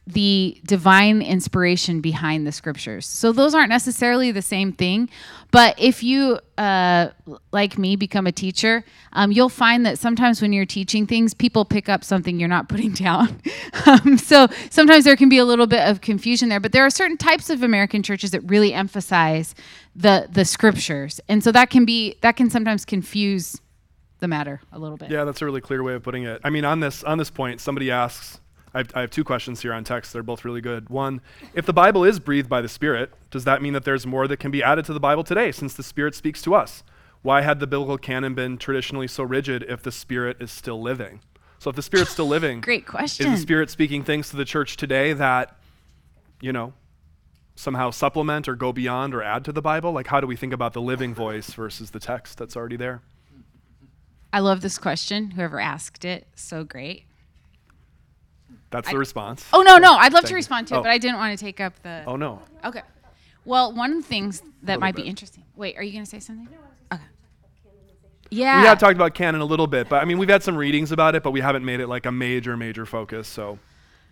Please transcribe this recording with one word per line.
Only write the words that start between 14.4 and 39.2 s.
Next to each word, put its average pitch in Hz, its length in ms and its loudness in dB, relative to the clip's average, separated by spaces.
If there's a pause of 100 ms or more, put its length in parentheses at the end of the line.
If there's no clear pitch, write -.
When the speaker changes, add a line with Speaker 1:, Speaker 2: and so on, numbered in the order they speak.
Speaker 1:
sometimes 311 340 8
there 277 100 8
can 269 140 6
be 269 80 8
a 247 80 6
little 240 220 4
bit 208 200 2
of 202 140 0
confusion 226 480 0
there, 202 100 0
but 208 120 -4
there 262 140 6
are 277 60 4
certain 339 260 -2
types 320 340 2
of 269 100 -2
American 208 400 2
churches 196 300 -6
that 165 100 -2
really 202 320 2
emphasize 165 800 0 (420)
the, 190 360 4
the 185 140 2
scriptures. 151 840 0
And 208 160 0
so 233 80 4
that 247 180 6
can 247 160 6
be, 226 360 -2
that 226 140 4
can 240 140 2
sometimes 220 340 -2
confuse 196 760 -4 (600)
the 180 80 -6
matter 147 320 -6 (120)
a 165 80 -18
little 156 180 -14
bit. 156 140 -16
Speaker 2:
Yeah, 151 120 -2
that's 147 180 -8
a - 40 -4
really 135 160 -6
clear 131 220 -6
way 127 100 -6
of 123 80 -10
putting 127 220 -10
it. 113 200 -10
I 143 60 -4
mean, 151 160 -2
on 156 140 0
this, 143 240 -6
on 156 160 -2
this 151 100 -6
point, 123 320 -8
somebody 135 300 -4
asks, 123 480 -6 (340)
I 131 60 -4
have, 123 140 -8
I 127 80 -4
have 120 80 -8
two 156 140 -4
questions 123 380 -8
here 120 120 -8
on 113 100 -10
text. 120 300 -8
They're 117 80 -10
both 113 240 -12
really 120 160 -10
good. 113 280 -10
One, 135 320 -6 (340)
if 175 100 -6
the 180 80 -2
Bible 180 300 6
is 196 160 4
breathed 143 300 -2
by 123 120 -2
the 120 60 -8
Spirit, 135 440 -4 (200)
does 131 140 -10
that 135 180 2
mean 143 100 -4
that 143 100 -4
there's 135 220 -4
more 131 220 -2
that 139 100 -6
can 139 140 -10
be 139 100 -2
added 151 240 2
to 160 80 -10
the 151 60 -8
Bible 147 240 0
today 190 280 -2
since 135 220 -12
the - 80 -14
Spirit 143 320 -6
speaks - 300 -8
to 170 100 0
us? 160 300 0 (400)
Why 135 180 2
had 147 180 -2
the 143 60 -4
biblical 139 320 -4
canon 131 380 -8
been 127 220 -6
traditionally 135 500 -8
so 135 160 -10